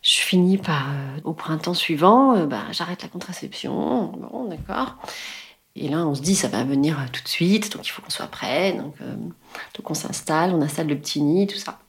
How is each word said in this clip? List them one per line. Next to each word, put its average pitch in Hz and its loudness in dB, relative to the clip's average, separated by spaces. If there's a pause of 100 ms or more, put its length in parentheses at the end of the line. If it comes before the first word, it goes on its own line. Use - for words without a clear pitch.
Je - 4
finis 185 4
par, 147 -2
euh, 139 -6
au 165 -4
printemps 160 -4
suivant, 185 6
euh, 175 4
bah, 127 -4
j'arrête 175 -6
la - -12
contraception. - -4
Bon, - -8
d'accord. - -6 (800)
Et - -6
là, 165 0
on 143 0
se 135 -6
dit, « 180 2
Ça 123 0
va 120 -2
venir, 139 2
euh, 131 -4
tout - -8
de - -10
suite, 208 2
donc - -10
il - -6
faut - -12
qu'on - -14
soit - -6
prêt. » 175 -2
Donc, 147 -8
euh, 123 -10 (640)
donc - -12
on 156 -4
s'installe, 165 0
on 165 4
installe 147 0
le 143 0
petit 147 -2
nid, 170 4
tout - -6
ça. - -10 (100)